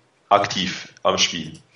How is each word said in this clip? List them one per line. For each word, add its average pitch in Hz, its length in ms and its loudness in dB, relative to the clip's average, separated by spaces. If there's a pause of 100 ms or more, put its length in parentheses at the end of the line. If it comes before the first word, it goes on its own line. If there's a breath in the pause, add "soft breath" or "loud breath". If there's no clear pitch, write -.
(300)
aktiv 98 720 0
am 92 160 2
Spiel. 78 360 -2 (220)